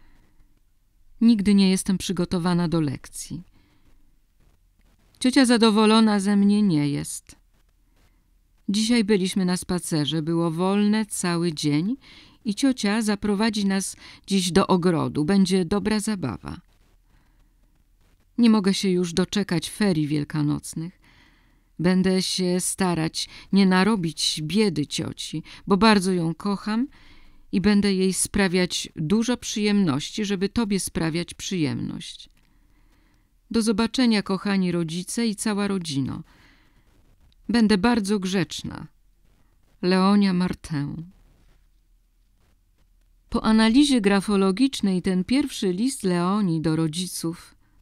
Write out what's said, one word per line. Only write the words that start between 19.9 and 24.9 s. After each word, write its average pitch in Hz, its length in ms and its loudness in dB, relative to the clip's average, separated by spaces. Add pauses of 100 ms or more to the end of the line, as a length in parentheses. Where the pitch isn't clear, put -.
wielkanocnych. 147 920 -4 (800)
Będę 185 420 2
się 180 380 -2
starać 170 680 -4 (240)
nie 196 120 6
narobić 185 800 0
biedy 160 440 0
cioci, - 560 -8 (240)